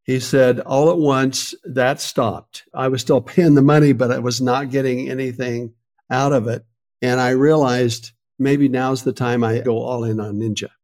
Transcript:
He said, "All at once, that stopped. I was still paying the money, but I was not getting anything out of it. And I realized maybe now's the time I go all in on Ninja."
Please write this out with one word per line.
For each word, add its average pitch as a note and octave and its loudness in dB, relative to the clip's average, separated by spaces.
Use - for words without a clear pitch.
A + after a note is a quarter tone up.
He C3 -2
said, B2+ 2
"All D3 2
at F3 0
once, C3+ 0
that C3 -2
stopped. - -6
I C3 -2
was C3 -4
still C3 2
paying E3 4
the C#3 6
money, D3 6
but A#2+ 0
I C3 -2
was A#2+ -4
not C3 -2
getting C3 -2
anything B2 -6
out C3+ 0
of A#2 0
it. A#2 -6
And B2+ 0
I B2+ 0
realized B2+ 2
maybe C#3 2
now's C3 -2
the C3 -2
time A#2+ -2
I A2+ 0
go A2+ -2
all A#2+ -6
in A2 -4
on G#2 -8
Ninja." A2 -6